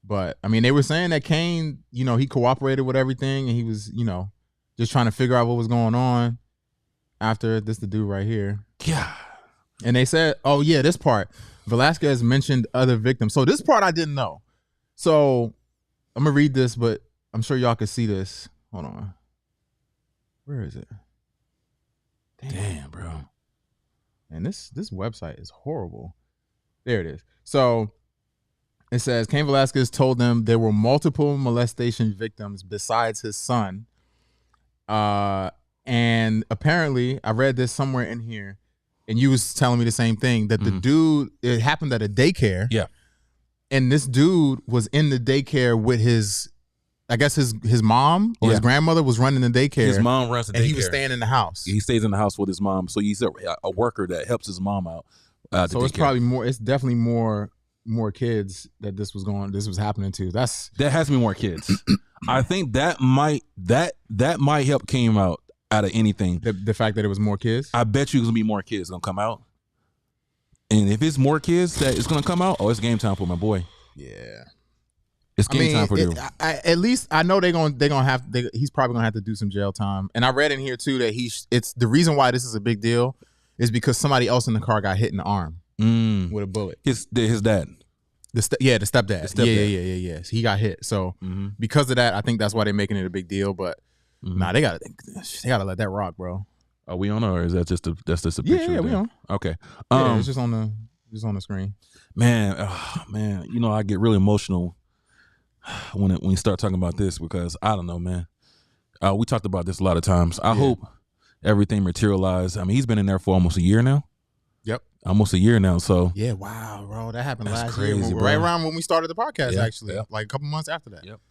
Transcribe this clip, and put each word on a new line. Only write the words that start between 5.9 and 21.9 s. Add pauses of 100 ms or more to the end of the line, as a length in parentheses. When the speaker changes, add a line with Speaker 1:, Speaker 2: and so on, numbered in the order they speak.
Speaker 1:
on (800)
after
this,
the
dude
right
here. (260)
Speaker 2:
Yeah. (680)
Speaker 1:
And
they
said, (100)
oh,
yeah,
this
part. (380)
Velasquez
mentioned
other
victims.
So
this
part
I
didn't
know. (540)
So (640)
I'm
gonna
read
this,
but (320)
I'm
sure
y'all
can
see
this. (240)
Hold
on. (1300)
Where
is
it? (1500)